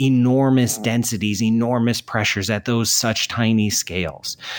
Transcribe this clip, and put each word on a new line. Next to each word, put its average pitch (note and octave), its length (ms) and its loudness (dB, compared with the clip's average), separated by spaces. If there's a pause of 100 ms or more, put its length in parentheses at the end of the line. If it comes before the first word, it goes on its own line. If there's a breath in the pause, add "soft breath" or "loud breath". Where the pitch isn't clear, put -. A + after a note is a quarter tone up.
enormous C3 800 2
densities, A2+ 640 -2
enormous A#2 580 2
pressures, G2+ 480 -2
at G#2 160 -2
those A#2 280 0
such - 340 -2
tiny A2 440 0
scales. - 680 -6 (220 loud breath)